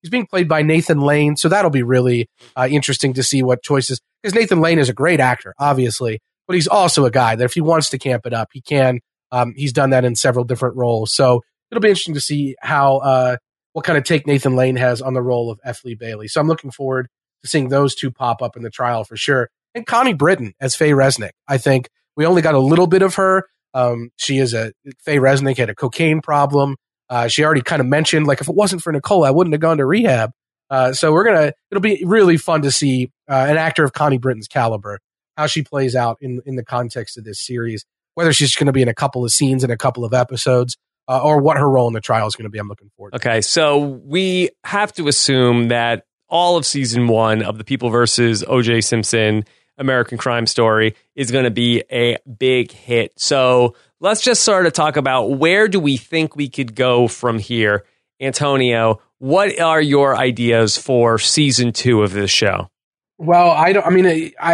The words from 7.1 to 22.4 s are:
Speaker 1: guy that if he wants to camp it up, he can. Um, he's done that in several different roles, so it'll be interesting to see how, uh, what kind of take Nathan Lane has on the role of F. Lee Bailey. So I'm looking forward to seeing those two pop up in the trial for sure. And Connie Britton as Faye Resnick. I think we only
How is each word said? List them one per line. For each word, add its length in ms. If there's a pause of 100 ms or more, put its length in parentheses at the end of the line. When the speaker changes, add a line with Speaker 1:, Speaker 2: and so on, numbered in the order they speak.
Speaker 1:
guy 260
that 80
if 80
he 80
wants 300
to 80
camp 260
it 80
up, 200
he 100
can. 380 (300)
Um, 260
he's 180
done 160
that 160
in 80
several 320
different 300
roles, 360
so 300 (280)
it'll 120
be 60
interesting 260
to 60
see 400
how, 380
uh, 380 (380)
what 120
kind 100
of 80
take 220
Nathan 280
Lane 220
has 240
on 140
the 80
role 280
of 140
F. 180
Lee 120
Bailey. 340
So 140
I'm 40
looking 240
forward 380 (340)
to 60
seeing 220
those 240
two 160
pop 320
up 120
in 80
the 60
trial 340
for 140
sure. 320 (260)
And 120
Connie 260
Britton 480
as 160
Faye 140
Resnick. 400 (180)
I 80
think 320 (260)
we 120
only 160